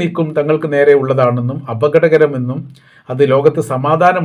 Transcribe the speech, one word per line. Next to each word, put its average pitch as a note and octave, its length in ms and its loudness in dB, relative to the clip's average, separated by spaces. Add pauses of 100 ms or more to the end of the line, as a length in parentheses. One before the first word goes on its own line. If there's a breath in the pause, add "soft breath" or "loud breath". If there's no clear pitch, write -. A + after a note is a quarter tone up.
നീക്കവും E3 360 -4
തങ്ങൾക്ക് D3+ 380 -2
നേരെ C#3+ 260 4
ഉള്ളതാണെന്നും B2+ 560 -2 (160)
അപകടകരമെന്നും D3 840 0 (500 soft breath)
അത് C3 120 -2 (100)
ലോകത്ത് D3 300 2 (100)
സമാധാനം D#3+ 540 0